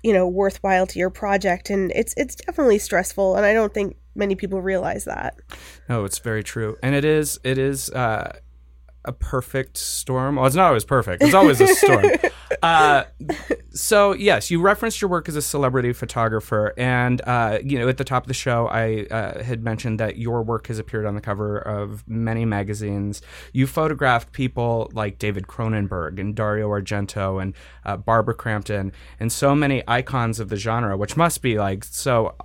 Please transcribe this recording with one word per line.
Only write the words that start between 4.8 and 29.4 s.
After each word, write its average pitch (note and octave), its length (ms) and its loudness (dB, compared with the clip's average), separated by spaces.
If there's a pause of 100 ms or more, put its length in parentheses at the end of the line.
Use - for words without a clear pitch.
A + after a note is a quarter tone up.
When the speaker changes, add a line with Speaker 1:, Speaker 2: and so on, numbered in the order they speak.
Speaker 1:
that. - 300 -8 (540)
Speaker 2:
No, A2+ 160 0
it's - 140 -6
very A2 240 -4
true. A2 400 -6
And C3 120 0
it C#3+ 80 2
is, D#3 400 2
it C3 140 0
is, C3+ 320 -2
uh, A2+ 480 -4 (680)
a C#3 40 -6
perfect - 680 -4
storm. C3 600 -4
Well, C3 100 4
it's C3+ 80 4
not F#3 120 6
always A#2+ 180 4
perfect. A2+ 360 0
It's C#4+ 140 8
always C#4+ 260 8
a F#4+ 60 8
storm. F#4+ 380 6 (100)
Speaker 1:
<laughs> - 0 - (460)
Speaker 2:
Uh, D#3 420 6 (680)
so, G3+ 420 4
yes, F#3+ 380 2
you E3+ 100 2
referenced G#3 400 2
your G3+ 80 0
work F3 180 -2
as D#3 80 -6
a D3+ 60 -4
celebrity C3 520 0
photographer. A2 840 -2
And, B2 500 0
uh, A#2 360 0
you C#3 160 -2
know, A#2+ 100 0
at C3 80 0
the C#3 60 -4
top B2+ 200 -2
of - 40 -16
the C3 80 -4
show, A#2 320 -2
I, A2 440 -2
uh, A2 320 -6
had A#2 200 -6
mentioned A2 360 -4
that G#2+ 180 -4
your A#2 260 -4
work A2+ 240 -4
has A2 120 -6
appeared A2 260 -6
on G2+ 100 -4
the G#2 60 -8
cover G#2 360 -4
of G#2 500 -8
many A2+ 380 -2
magazines. G2+ 760 -4 (300)
You C3 160 2
photographed C3+ 640 0
people A#2+ 600 -2
like G#2 260 -6
David G2 280 -4
Cronenberg G2 720 -4
and G#2 160 -6
Dario G#2+ 340 -2
Argento G2 720 -4
and, F#2+ 120 -6 (300)
uh, G2 140 -8
Barbara A2+ 380 0
Crampton G2+ 560 -4 (280)
and A#2 120 -2
so C#3 240 2